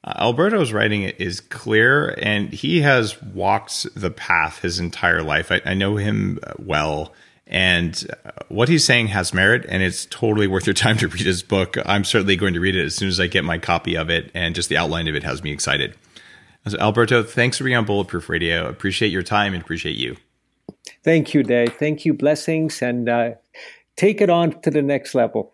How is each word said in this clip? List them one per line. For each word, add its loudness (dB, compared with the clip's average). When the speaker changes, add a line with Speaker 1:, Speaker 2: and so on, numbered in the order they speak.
Speaker 1:
uh, -10
Alberto's 2
writing 2
is -6
clear, 2
and 0
he 2
has 2
walked -2
the -4
path -2
his -4
entire 0
life. -2
I, 2
I -2
know 0
him, -2
uh, -12
well, -2
and, 0
uh, -16
what 0
he's 4
saying 4
has -2
merit, 4
and -2
it's -2
totally 0
worth 0
your 2
time 2
to 2
read -4
his 0
book. 0
I'm 2
certainly 2
going 0
to -2
read 2
it 0
as -6
soon -2
as -2
I 2
get 0
my -2
copy -2
of -4
it, -2
and -2
just -4
the 0
outline -2
of -2
it -4
has -6
me -6
excited. -2
So, -6
Alberto, 4
thanks 0
for -6
being 0
on 2
Bulletproof -2
Radio. -2
Appreciate -2
your -2
time 0
and -6
appreciate -6
you. -6
Speaker 2:
Thank 2
you, 4
Dave. 2
Thank -4
you. 2
Blessings, 0
and, -2
uh, 0
take 2
it 4
on 2
to 0
the 2
next -2
level. 0